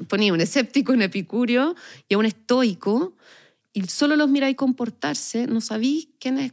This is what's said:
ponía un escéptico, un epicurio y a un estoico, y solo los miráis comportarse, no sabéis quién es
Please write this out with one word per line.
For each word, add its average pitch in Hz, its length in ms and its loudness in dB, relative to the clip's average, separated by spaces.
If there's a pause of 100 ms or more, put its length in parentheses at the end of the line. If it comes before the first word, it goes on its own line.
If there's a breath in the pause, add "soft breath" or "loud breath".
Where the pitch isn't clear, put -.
ponía 202 280 0
un 165 80 0
escéptico, 233 520 0
un 240 80 4
epicurio 240 720 0 (360 loud breath)
y 202 40 2
a 196 60 4
un 220 80 2
estoico, 240 880 0 (580 soft breath)
y 196 100 -4
solo 285 320 0
los 302 140 4
miráis 269 260 2
comportarse, 254 920 -2
no 226 140 0
sabéis 247 480 -2 (100)
quién 262 200 -2
es 262 140 -4